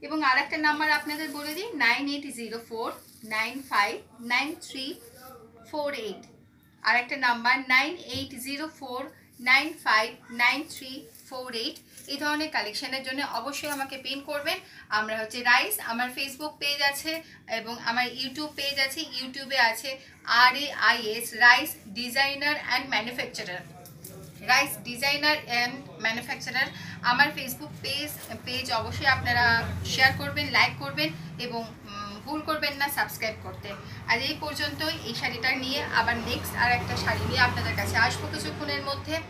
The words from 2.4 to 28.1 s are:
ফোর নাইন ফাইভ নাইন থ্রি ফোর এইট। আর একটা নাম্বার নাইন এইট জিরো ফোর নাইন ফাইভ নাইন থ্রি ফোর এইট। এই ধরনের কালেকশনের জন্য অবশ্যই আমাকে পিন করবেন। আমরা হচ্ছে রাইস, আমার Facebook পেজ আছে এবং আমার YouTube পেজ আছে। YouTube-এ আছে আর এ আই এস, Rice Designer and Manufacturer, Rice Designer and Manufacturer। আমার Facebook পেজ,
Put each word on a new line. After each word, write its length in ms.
ফোর 220
নাইন 460
ফাইভ 260
নাইন 360
থ্রি 240
ফোর 220
এইট। 320
আর 120
একটা 220
নাম্বার 420
নাইন 360
এইট 440
জিরো 280
ফোর 420
নাইন 340
ফাইভ 480
নাইন 380
থ্রি 360
ফোর 260
এইট। 360
এই 80
ধরনের 320
কালেকশনের 540
জন্য 280
অবশ্যই 380
আমাকে 280
পিন 240
করবেন। 380
আমরা 280
হচ্ছে 260
রাইস, 360
আমার 360
Facebook 340
পেজ 320
আছে 420
এবং 280
আমার 220
YouTube 400
পেজ 320
আছে। 260
YouTube-এ 360
আছে 420
আর 300
এ 160
আই 260
এস, 360
Rice 640
Designer 600
and 200
Manufacturer, 680
Rice 420
Designer 480
and 440
Manufacturer। 600
আমার 340
Facebook 360
পেজ, 300